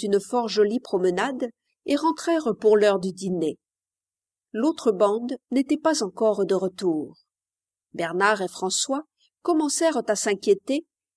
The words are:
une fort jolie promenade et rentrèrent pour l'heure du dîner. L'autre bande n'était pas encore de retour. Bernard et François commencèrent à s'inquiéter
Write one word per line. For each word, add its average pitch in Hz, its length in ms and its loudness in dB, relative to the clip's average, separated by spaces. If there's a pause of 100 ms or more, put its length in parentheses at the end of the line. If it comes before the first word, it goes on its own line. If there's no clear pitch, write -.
une 202 180 2
fort 240 280 -4
jolie 214 320 2
promenade 208 720 -2 (340)
et 285 120 2
rentrèrent 311 640 0
pour 214 160 6
l'heure 202 240 4
du 185 120 -4
dîner. 180 480 -4 (960)
L'autre 254 380 0
bande 214 440 0 (160)
n'était 277 260 0
pas 311 260 0
encore 202 420 0
de 190 100 0
retour. 185 640 -2 (760)
Bernard 190 480 0
et 180 60 -2
François 269 560 -4 (380)
commencèrent 311 680 0
à 214 80 0
s'inquiéter 208 720 0 (300)